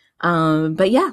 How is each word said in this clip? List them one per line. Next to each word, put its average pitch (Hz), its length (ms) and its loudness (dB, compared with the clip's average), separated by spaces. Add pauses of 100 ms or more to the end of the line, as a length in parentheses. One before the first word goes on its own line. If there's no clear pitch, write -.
(200)
Um, 160 540 0
but 190 180 0
yeah, 311 200 2